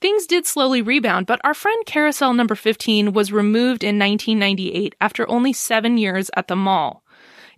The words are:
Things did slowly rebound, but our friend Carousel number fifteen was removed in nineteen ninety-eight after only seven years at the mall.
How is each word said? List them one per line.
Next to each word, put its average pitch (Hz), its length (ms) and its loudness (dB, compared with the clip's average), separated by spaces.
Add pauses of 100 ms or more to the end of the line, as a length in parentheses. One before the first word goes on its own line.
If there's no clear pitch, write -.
Things 392 240 0
did 349 220 0
slowly 262 340 2
rebound, 214 460 0
but 240 160 0
our 294 100 0
friend 440 320 -2
Carousel 285 480 0
number 233 220 2
fifteen 214 580 0
was 202 180 0
removed 220 520 2
in 208 160 0
nineteen 208 400 0
ninety-eight 196 600 -2
after 214 300 -2
only 247 240 2
seven 226 460 0
years 190 360 -2
at 175 120 -4
the 180 80 -2
mall. 190 480 0 (540)